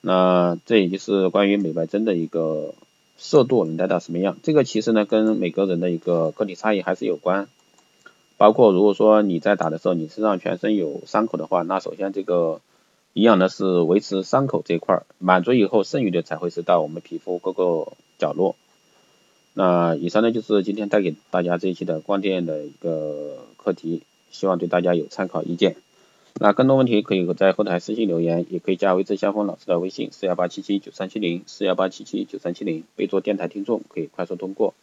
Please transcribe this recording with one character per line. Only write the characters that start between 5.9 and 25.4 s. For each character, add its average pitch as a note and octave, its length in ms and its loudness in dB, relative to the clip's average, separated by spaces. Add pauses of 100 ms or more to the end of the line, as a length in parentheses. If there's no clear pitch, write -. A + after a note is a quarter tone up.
一 F2 60 -2
个 E2 360 0
个 - 120 -4
体 F#2+ 100 -8
差 G#2+ 200 -2
异 F#2+ 80 -2
还 F#2 120 -2
是 A#2+ 120 -6
有 E2+ 100 -2
关。 F#2+ 320 -2 (880)
包 G#2+ 160 6
括 A2 200 6
如 F#2 100 4
果 G#2 100 6
说 G#2+ 300 6
你 F2+ 180 0
在 G2+ 160 2
打 E2+ 140 -2
的 D#2+ 80 -6
时 - 100 -2
候， F2+ 60 0
你 D#2+ 120 -4
身 G#2+ 160 -8
上 G#2 160 0
全 F2+ 200 -4
身 G#2+ 180 -2
有 D#2+ 300 -4
伤 A2 200 0
口 F2+ 120 -6
的 D#2+ 80 -6
话， F2+ 160 0
那 F#2 180 -2
首 - 140 -10
先 G2 180 -6
这 G2 100 -6
个 E2 380 0 (540)
营 G#2 100 2
养 A2+ 140 8
呢 F#2 100 4
是 F#2 320 0
维 F2 200 4
持 G2 220 -6
伤 C3+ 240 0
口 - 160 -4
这 E2+ 120 -2
一 E2+ 40 -2
块 F2+ 180 0
儿， - 100 -6 (100)
满 F#2 260 2
足 A#2+ 120 2
以 A#2 100 4
后 G#2 180 2
剩 C3 200 -4
余 G2+ 80 0
的 F2 100 0
才 E2 160 -6
会 E2+ 140 -4
是 - 100 -10
到 E2+ 220 2
我 D2+ 60 -4
们 D#2+ 120 -10
皮 - 160 -14
肤 F2+ 220 -8
各 F#2 160 -6
个 E2+ 380 -2 (260)
角 D2+ 160 -2
落。 F#2 200 0 (1000)
那 F2 400 2
以 E2+ 160 -4
上 G#2+ 120 2
呢 A#2 80 2
就 A#2 120 -4
是 G#2 200 0
今 G2+ 140 -4
天 G#2 140 -6
带 G#2 100 2
给 E2+ 140 -2 (160)
大 F#2 120 0
家 F2 140 0
这 F#2 120 -4
一 F#2 40 -2
期 F2 140 -8
的 E2 140 -4
光 G2 200 -4
电 F#2+ 240 -2
的 D2+ 220 -6
一 C#2+ 40 -14 (120)
个 D2+ 640 -6 (100)
课 - 160 -4
题， E2 300 -6 (280)
希 - 160 -6
望 F#2 120 2
对 E2+ 100 -4
大 F2+ 140 2
家 F2+ 120 2
有 D#2+ 120 -2
参 - 200 -6
考 E2 160 -6